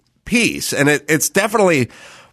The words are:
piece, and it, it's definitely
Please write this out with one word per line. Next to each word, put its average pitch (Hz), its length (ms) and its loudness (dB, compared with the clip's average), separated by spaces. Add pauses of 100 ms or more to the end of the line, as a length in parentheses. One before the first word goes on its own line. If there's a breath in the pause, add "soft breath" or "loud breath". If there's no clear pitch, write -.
(260)
piece, - 480 -2
and 139 160 2
it, 143 200 0
it's 156 200 0
definitely 196 600 0 (440 loud breath)